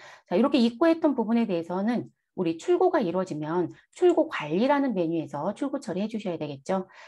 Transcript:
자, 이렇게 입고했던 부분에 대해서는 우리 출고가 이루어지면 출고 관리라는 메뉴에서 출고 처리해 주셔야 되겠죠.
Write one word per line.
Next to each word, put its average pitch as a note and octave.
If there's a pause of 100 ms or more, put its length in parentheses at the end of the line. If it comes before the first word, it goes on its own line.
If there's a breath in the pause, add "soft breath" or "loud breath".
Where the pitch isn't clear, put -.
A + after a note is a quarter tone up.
(280 loud breath)
자, -
이렇게 C#4+
입고했던 D4
부분에 A#3
대해서는 F3+ (260)
우리 E3+
출고가 F4
이루어지면 F3 (200 loud breath)
출고 E4+
관리라는 B3
메뉴에서 E3
출고 C#4
처리해 F#3
주셔야 G3+
되겠죠. D#3 (200 loud breath)